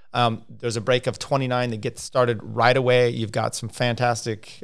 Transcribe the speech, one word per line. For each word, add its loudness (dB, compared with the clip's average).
Um, 0
there's -6
a -4
break 2
of -2
twenty-nine -2
that -6
gets -8
started 2
right 4
away. 4
You've -4
got -2
some -8
fantastic, -2